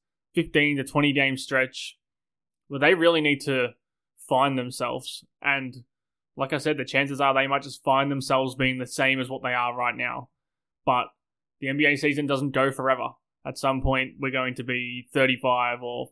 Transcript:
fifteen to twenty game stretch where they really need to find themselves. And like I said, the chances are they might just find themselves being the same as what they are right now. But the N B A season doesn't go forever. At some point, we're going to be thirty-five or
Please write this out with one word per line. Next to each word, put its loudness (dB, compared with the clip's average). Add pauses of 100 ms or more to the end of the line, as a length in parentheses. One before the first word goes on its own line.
(340)
fifteen 2
to -2
twenty 2
game 2
stretch -4 (720)
where -6
they 6
really 4
need 2
to 0 (600)
find 4
themselves. -6 (160)
And -2 (600)
like -2
I 0
said, -2
the -6
chances -2
are 4
they 2
might 0
just -14
find 4
themselves 0
being 0
the -6
same 0
as -4
what -8
they -2
are 0
right -2
now. -8 (560)
But 2 (520)
the -6
N -2
B 4
A 4
season 0
doesn't 0
go 2
forever. -2 (360)
At -10
some -2
point, 0
we're -4
going -4
to -8
be -6
thirty-five 2
or -8